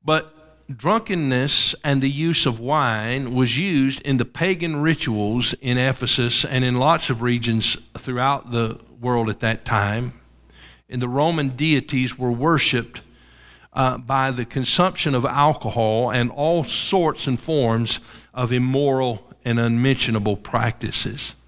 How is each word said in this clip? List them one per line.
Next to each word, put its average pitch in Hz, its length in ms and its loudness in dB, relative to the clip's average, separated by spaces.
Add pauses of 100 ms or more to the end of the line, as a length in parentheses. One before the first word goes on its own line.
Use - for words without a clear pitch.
but 156 240 0 (460)
drunkenness 165 1080 0
and 139 180 2
the 135 80 0
use 156 360 0
of 117 140 0
wine 123 720 -2
was 123 240 2
used 139 440 0
in 139 160 0
the 117 80 0
pagan 165 560 -2
rituals 117 800 0
in 127 160 0
Ephesus 127 680 0
and 127 200 0
in 123 120 0
lots 151 340 2
of 117 120 -2
regions 117 560 0 (200)
throughout 131 540 -2
the 117 280 -2 (200)
world 120 300 0
at 101 100 -6
that 113 240 0
time. 113 500 -2 (760)
And 123 120 -6
the 123 80 -2
Roman 147 400 2
deities 143 680 0
were 127 140 0
worshipped, 131 680 0 (720)
uh, 127 260 0
by 131 340 -2
the 120 140 -4
consumption 147 680 0
of 123 100 2
alcohol 117 880 2
and 120 180 0
all 156 340 0
sorts - 640 0
and 127 120 0
forms 117 600 0 (340)
of 123 180 -2
immoral 131 840 0 (100)
and 117 140 2
unmentionable 117 760 2
practices. - 960 -4 (140)